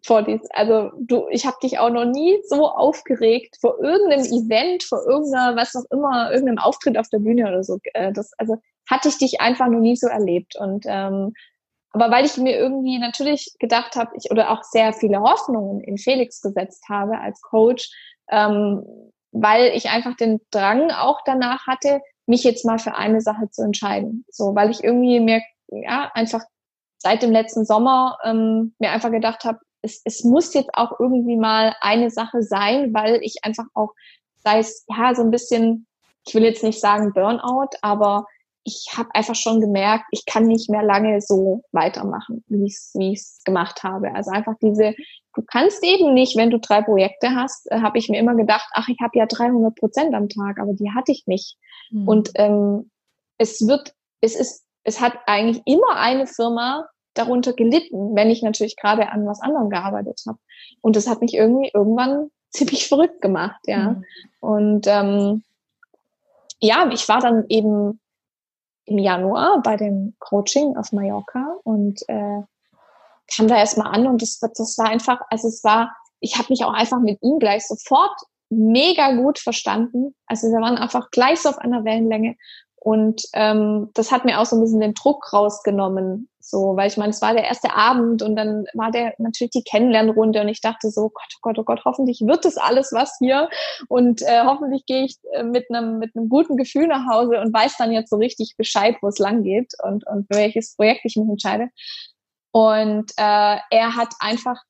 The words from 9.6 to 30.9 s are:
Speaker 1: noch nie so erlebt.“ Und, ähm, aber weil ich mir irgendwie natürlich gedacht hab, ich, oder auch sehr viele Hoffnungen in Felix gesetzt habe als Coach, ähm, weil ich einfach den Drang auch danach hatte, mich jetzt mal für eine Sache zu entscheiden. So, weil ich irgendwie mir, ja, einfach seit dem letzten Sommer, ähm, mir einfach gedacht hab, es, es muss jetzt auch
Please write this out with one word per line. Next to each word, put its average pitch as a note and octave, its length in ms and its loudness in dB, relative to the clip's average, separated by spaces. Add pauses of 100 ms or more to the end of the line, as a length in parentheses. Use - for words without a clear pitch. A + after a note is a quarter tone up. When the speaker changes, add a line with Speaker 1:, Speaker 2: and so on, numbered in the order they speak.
Speaker 1:
noch A#3 100 2
nie A#3 160 4
so A#3+ 140 -2
erlebt.“ F3+ 480 -2
Und, G3+ 320 -8
ähm, G3 460 -4 (580)
aber A3+ 180 2
weil B3 140 4
ich C#4+ 140 0
mir B3+ 180 0
irgendwie C4 420 -2
natürlich C#4 600 -4
gedacht A#3 360 -2
hab, A#3 220 -6
ich, - 140 -14
oder A3 200 2
auch A3 120 -2
sehr A3 320 2
viele G3+ 260 0
Hoffnungen A3 600 0
in G3+ 160 -8
Felix B3 420 -2
gesetzt F#3+ 480 -6
habe G#3 320 -4
als - 220 -12
Coach, A#3 480 2 (400)
ähm, G#3 540 0 (480)
weil A3 420 4
ich - 160 -4
einfach A#3+ 260 -4
den A3 240 0 (100)
Drang A3 400 2
auch C#4+ 360 0
danach C4 400 -2
hatte, C#4 340 0 (260)
mich A#3+ 160 2
jetzt A#3+ 220 2
mal A3+ 140 0
für A3 160 -6
eine A3 260 0
Sache A3 300 -4
zu - 120 -8
entscheiden. G#3 680 -4
So, G3+ 240 -4
weil G#3 160 4
ich A3+ 120 -6
irgendwie B3 380 4
mir, A3+ 220 2 (260)
ja, B3 460 -6
einfach A3+ 260 -4 (580)
seit A3 240 2
dem A#3 100 4
letzten A3 340 2
Sommer, B3+ 580 2
ähm, A3 540 0
mir G#3+ 120 -2
einfach A3+ 200 -2
gedacht A3+ 340 -2
hab, A3+ 140 -4 (240)
es, A3 240 -12
es A3+ 180 -8
muss C#4 300 4
jetzt C4+ 180 0
auch A#3+ 260 -2